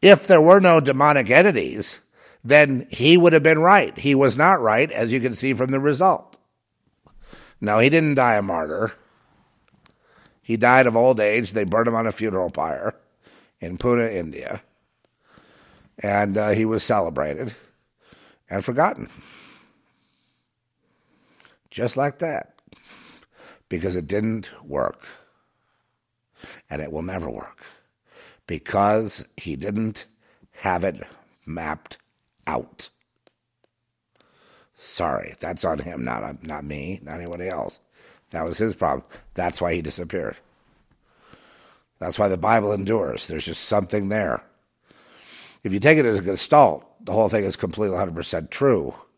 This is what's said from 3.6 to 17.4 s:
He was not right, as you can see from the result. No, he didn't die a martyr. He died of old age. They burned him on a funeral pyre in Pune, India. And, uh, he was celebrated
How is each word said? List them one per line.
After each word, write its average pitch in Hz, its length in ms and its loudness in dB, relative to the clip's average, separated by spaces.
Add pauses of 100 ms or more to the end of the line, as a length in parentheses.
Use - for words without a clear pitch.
He 139 160 2
was 135 200 4
not 160 260 4
right, 117 300 2
as 113 220 -2
you 131 60 0
can 120 160 -4
see 131 180 -4
from 123 160 -4
the 135 100 -2
result. 147 540 0 (1300)
No, 104 200 0
he 127 100 6
didn't 156 240 2
die 123 220 2
a 101 80 0
martyr. 87 500 -6 (1500)
He 113 140 -4
died 123 280 6
of 117 100 2
old 120 240 4
age. 104 340 0
They 107 100 -2
burned 107 240 0
him 117 80 -2
on 113 100 -2
a 110 60 -2
funeral 95 400 -4
pyre 80 420 -6 (680)
in 87 200 -12
Pune, 120 340 0
India. 78 480 -10 (1400)
And, 101 400 0
uh, 107 120 0
he 110 160 2
was 110 180 -2
celebrated 85 720 -4 (920)